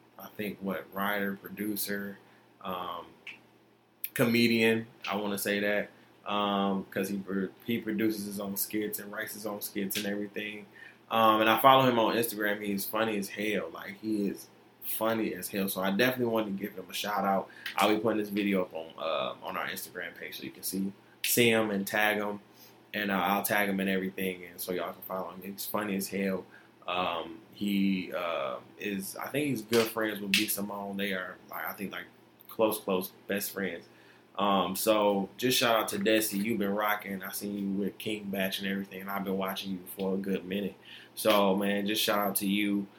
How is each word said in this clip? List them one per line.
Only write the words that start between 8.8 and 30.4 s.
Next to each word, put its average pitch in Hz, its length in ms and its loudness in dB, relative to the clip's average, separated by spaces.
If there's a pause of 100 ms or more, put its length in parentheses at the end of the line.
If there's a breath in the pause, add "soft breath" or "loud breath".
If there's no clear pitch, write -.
and 101 120 -12
writes 107 220 -8
his 104 120 -10
own 104 160 -6
skits 98 340 -4
and 104 100 -2
everything. 104 600 -6 (460 loud breath)
Um, 113 300 8
and 110 80 8
I 107 100 6
follow 135 280 10
him 120 120 6
on 101 160 4
Instagram. 104 460 0
He's 101 240 -2
funny 110 320 0
as 98 120 -4
hell. 101 440 -2
Like, 98 280 -12
he 107 280 0
is - 180 -8 (360)
funny 113 500 0
as 92 140 -6
hell. 98 220 -2
So 95 120 -4
I 98 100 2
definitely 120 420 2
wanted 101 240 0
to 101 60 -6
give 104 100 -6
him 92 160 -10
a - 40 -12
shout 101 300 -2
out. 95 260 2 (260 loud breath)
I'll 104 180 4
be 107 60 2
putting 110 180 2
this 101 120 -2
video 101 340 2
up - 100 -8
on, 82 140 -8 (100)
uh, 69 360 -2 (100)
on 92 120 -6
our 76 120 -2
Instagram 87 520 -10
page - 180 -10
so - 60 -12
you 69 80 -8
can - 120 -14
see, 98 280 -4 (320 loud breath)
see 120 280 4
him 110 180 4
and 98 160 -2
tag 107 320 2
him. 104 220 -4 (560 loud breath)
And, 101 160 -2
uh, 95 80 2
I'll 98 240 2
tag 101 260 2
him 98 100 0
and 95 100 2
everything, 95 600 -2
and 87 100 -16
so - 120 -6
y'all 85 220 -4
can - 100 -20
follow 92 280 -6
him. 92 120 -14
He's 98 220 -10
funny 104 320 -4
as 98 100 -2
hell. 95 380 -2 (420 loud breath)
Um, 85 500 -2 (160)
he, 98 580 2
uh, 78 440 -2 (240)
is, 98 380 -6
I 95 100 -8
think 147 200 0
he's 113 140 -2
good 113 260 4
friends 107 320 -2
with 101 120 -6
B 107 160 4